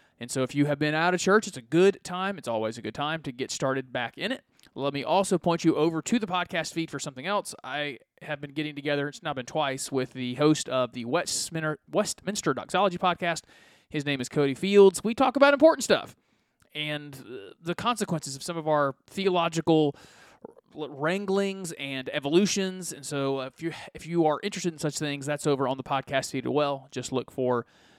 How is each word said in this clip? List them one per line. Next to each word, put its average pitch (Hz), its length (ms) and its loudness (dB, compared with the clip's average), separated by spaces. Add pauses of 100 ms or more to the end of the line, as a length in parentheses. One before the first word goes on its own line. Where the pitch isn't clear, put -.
(200)
And 120 100 -10
so 131 140 0
if 127 100 -2
you 143 120 4
have 147 120 0
been 151 160 0
out 170 200 2
of 175 80 0
church, 208 260 4
it's 175 100 -12
a 127 40 -10
good 180 420 4
time. 185 340 -6
It's - 120 -6
always 113 280 -2
a 117 40 -12
good 107 140 -6
time 156 260 -4
to 143 100 -6
get 123 180 -6
started 131 440 -2
back 120 240 -6
in 190 160 -4
it. - 80 -10 (340)
Let 135 180 -2
me 139 100 -4
also 185 360 2
point 165 240 0
you 160 120 6
over 160 280 2
to 233 160 0
the 202 80 -4
podcast 175 460 -4
feed 165 180 -6
for 139 80 -8
something 135 260 -10
else. 196 380 -4
I 143 340 -6 (240)
have 147 200 -10
been 143 100 -12
getting 151 240 -4
together, 143 320 -2
it's - 160 -14
now 151 100 -4
been 127 120 -6
twice, 139 460 -4
with 127 220 -2
the 123 220 -6
host 147 340 4
of 127 240 0
the 120 120 -8
Westminster, 156 760 -4 (120)
Westminster 196 640 -2
Doxology 180 440 0
podcast. 175 460 -2 (460)
His 147 160 -4
name 139 160 -2
is 123 80 -6
Cody 139 240 2
Fields. 196 500 8
We 220 120 -2
talk 262 200 2
about 277 180 8
important 285 300 6
stuff - 320 0 (600)
and, 147 400 -8
uh, 110 460 -16
the 170 120 -4
consequences 190 600 -4
of 135 80 -14
some 170 140 -8
of 156 100 -6
our 147 280 2 (120)
theological 165 880 2 (800)
l-, 147 140 -8
wranglings 190 840 -2
and 135 400 -8
evolutions. 185 800 2
And 143 140 -14
so, 139 340 -2
uh, 131 160 -8
if - 80 -12
you, 165 80 -4 (240)
if 160 100 -16
you 170 220 2
are 147 160 2
interested 185 300 -4
in 151 60 -16
such 147 200 -4
things, 143 260 -4
that's 147 220 -4
over 135 200 2
on 135 100 -2
the 131 60 -8
podcast 135 480 -2
feed 131 140 -4
as 123 60 -2
well. 143 400 -2
Just 127 200 -8
look 127 200 -4
for 123 340 0 (340)